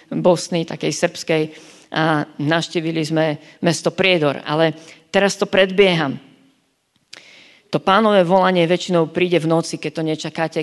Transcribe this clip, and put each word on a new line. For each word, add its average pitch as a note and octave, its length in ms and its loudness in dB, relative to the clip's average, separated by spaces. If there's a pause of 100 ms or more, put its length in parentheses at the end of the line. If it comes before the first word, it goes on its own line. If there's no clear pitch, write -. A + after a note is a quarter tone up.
(120)
Bosny, E3+ 560 0
takej D3+ 240 -6
srbskej. E3 500 -2 (460)
A D#3 480 -2
navštívili D#3+ 640 -2
sme D#3 400 -2 (240)
mesto E3+ 280 0
Priedor. F3 520 0
Ale D#3 320 0 (320)
teraz G3 320 0
to G3 80 -2
predbieham. F#3 800 0 (1400)
To D3+ 160 -4
Pánové G3+ 400 4
volanie F#3 400 2
väčšinou E3+ 480 0
príde F3+ 240 0
v D#3+ 120 0
noci, E3 280 -2
keď D3+ 160 -8
to E3 100 -6
nečakáte, D#3+ 600 -6